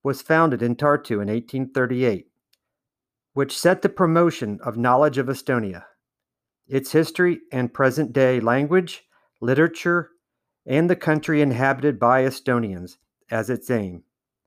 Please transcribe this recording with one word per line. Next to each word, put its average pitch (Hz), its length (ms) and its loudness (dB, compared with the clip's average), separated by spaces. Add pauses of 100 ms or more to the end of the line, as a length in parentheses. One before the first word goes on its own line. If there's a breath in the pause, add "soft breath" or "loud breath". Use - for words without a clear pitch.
was 139 180 -4
founded 160 400 2
in 120 160 -2
Tartu 143 460 0
in 101 80 -4
eighteen 131 420 -6
thirty-eight, 123 540 0 (1080)
which 139 260 -4
set 180 220 2
the 196 80 0
promotion 165 720 0
of 113 140 -8
knowledge 127 400 2
of 131 100 -2
Estonia, 117 580 -4 (800)
its 135 260 -4
history 165 480 2 (120)
and 127 200 -2
present-day 131 680 2
language, 147 640 0 (360)
literature, 165 720 0 (560)
and 160 240 2
the 180 60 2
country 156 440 0
inhabited 135 580 0
by 123 260 4
Estonians 113 720 -4 (340)
as 113 180 -4
its 120 220 -6
aim. 95 320 -4 (440)